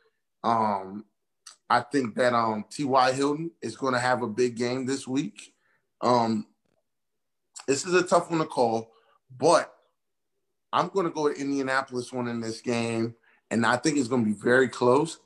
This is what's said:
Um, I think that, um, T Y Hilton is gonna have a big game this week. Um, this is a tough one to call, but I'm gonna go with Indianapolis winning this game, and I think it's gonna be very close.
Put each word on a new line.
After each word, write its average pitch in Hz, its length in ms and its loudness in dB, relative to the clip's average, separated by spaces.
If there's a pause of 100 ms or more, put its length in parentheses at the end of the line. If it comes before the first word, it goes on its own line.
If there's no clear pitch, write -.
(440)
Um, 107 600 -2 (640)
I 120 120 4
think 120 340 -4
that, 123 180 4
um, 110 360 0
T 147 160 -6
Y 131 260 4
Hilton 147 400 -2 (100)
is 113 140 -8
gonna 127 240 -2
have 123 240 0
a 120 40 -2
big 117 280 0
game 123 300 -4
this 135 200 -4
week. 143 480 -6 (460)
Um, 113 480 0 (1200)
this 135 180 -2
is 180 80 -2
a 180 100 4
tough 175 260 2
one 165 100 0
to 156 60 -2
call, 113 460 -2 (460)
but 143 360 2 (1000)
I'm 151 140 2
gonna 180 240 -2
go 151 120 -4
with 143 140 0
Indianapolis 131 760 -4
winning 120 260 -4
this 113 220 -8
game, 117 540 -2 (340)
and 113 160 2
I 117 100 4
think 147 220 0
it's 127 100 0
gonna 120 180 2
be 107 60 2
very 120 380 2
close. 127 560 2